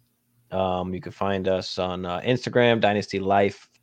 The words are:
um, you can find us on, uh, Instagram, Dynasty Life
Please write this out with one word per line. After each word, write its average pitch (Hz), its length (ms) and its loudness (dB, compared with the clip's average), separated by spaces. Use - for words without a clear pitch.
um, 92 440 -2
you 90 60 -8
can - 120 -12
find 95 360 -2
us 92 300 -2
on, 90 280 -4
uh, 87 140 -4
Instagram, 120 600 2
Dynasty 101 380 0
Life 98 500 0